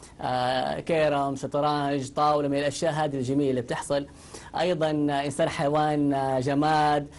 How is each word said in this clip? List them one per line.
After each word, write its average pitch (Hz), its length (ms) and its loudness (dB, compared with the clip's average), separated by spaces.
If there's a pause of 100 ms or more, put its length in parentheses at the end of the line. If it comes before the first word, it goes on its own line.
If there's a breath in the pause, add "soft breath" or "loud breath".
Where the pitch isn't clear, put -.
(200 loud breath)
آه، 127 600 -2
كيرم، 147 560 0
شطرنج، 143 760 0
طاولة، 147 380 2
من 139 100 0
الأشياء 147 340 -2
هذه 151 240 -2
الجميلة 135 340 0
اللي 127 100 0
بتحصل. 143 460 -4 (540 loud breath)
أيضًا، 160 300 0 (200)
آه، 139 140 0
إنسان 147 240 0
حيوان، 151 640 2
آه، 135 260 0
جماد. 147 680 2 (120)